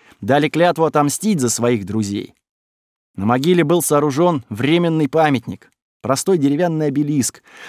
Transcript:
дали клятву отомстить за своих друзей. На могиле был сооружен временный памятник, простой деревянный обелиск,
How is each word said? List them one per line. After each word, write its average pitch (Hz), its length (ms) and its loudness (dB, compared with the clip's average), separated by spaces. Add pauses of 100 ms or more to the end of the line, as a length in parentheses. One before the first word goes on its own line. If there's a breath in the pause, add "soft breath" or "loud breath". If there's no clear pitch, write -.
(220 soft breath)
дали 143 280 2
клятву 160 360 2
отомстить 151 540 0
за 123 100 2
своих 113 360 0
друзей. 101 480 -6 (840)
На 95 100 -6
могиле 143 380 2
был 165 180 0
сооружен 147 680 0
временный 156 600 0
памятник, 147 600 -2 (320)
простой 139 360 0
деревянный 156 500 0
обелиск, 143 560 -2 (260 loud breath)